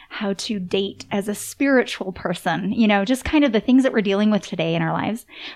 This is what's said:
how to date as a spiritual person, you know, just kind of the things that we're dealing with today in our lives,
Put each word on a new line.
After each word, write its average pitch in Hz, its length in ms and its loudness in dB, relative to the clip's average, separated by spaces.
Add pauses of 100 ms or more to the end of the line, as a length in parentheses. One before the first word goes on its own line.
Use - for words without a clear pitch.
how 202 240 -4
to 202 260 -6
date 196 520 -4
as 202 160 -2
a 208 80 -4
spiritual 262 760 0
person, 175 640 -4
you 226 140 2
know, 202 180 4
just 254 200 -2
kind 302 180 2
of 269 80 2
the 214 80 2
things 254 240 6
that 262 100 2
we're 220 80 2
dealing 202 280 2
with 208 160 2
today 165 300 -2
in 165 60 0
our 160 120 0
lives, - 320 -4 (300)